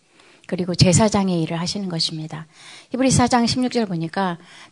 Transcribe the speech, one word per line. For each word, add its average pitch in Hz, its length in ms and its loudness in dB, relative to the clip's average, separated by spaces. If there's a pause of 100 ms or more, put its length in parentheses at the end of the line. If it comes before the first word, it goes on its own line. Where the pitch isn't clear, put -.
(460)
그리고 175 280 -4
제사장의 190 680 4
일을 165 180 -4
하시는 185 300 -6
것입니다. 160 560 -6 (420)
히브리 262 220 2
사 247 180 4
장 240 180 2
십육 254 240 0
절 240 140 0
보니까 175 540 -2 (340)